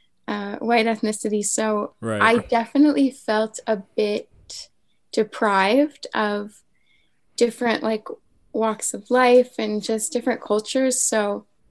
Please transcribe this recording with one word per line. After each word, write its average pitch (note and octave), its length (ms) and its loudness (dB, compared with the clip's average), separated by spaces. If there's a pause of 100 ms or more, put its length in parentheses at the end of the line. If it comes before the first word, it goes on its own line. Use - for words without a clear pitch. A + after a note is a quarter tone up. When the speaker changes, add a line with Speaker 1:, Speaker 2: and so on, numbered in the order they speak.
(280)
Speaker 1:
uh, G3+ 300 -6
white A3+ 300 2
ethnicity. G#3+ 580 -2
So G#3+ 560 -2
Speaker 2:
Right. A3 200 -2
Speaker 1:
I A3+ 180 4
definitely C#4 720 2
felt A3 560 -4
a G#3+ 100 0 (180)
bit G#3 340 -2 (840)
deprived G#3+ 1000 2
of G#3 480 -4 (720)
different, A#3 480 0
like, A3 240 -4 (460)
walks A3 420 -4
of G3+ 160 -8
life B3 480 6
and G#3+ 240 -4
just A3 280 -4
different A#3+ 300 -2
cultures. B3+ 580 0
So G#3 460 -2 (240)